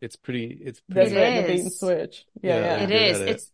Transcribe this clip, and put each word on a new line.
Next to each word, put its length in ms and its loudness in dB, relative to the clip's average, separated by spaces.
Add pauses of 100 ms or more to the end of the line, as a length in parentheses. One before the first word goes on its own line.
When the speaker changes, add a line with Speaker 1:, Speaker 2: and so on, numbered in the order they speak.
Speaker 1:
It's 140 -12
pretty, 480 -8
it's 260 -14
Speaker 2:
That's 220 4
Speaker 1:
pretty 40 0
Speaker 2:
right, 200 4
the 60 2
Speaker 3:
It 60 0
Speaker 2:
bait 120 2
and 80 -4
Speaker 3:
is. 120 -8
Speaker 2:
switch. 460 -2 (160)
Yeah, 140 0
Speaker 1:
Yeah, 60 0
Speaker 2:
yeah. 160 0
Speaker 3:
It 20 -2
Speaker 1:
they're 80 0
good 220 2
Speaker 3:
is. 80 2
Speaker 1:
at 100 -2
it. 20 0
Speaker 3:
It's, 240 -6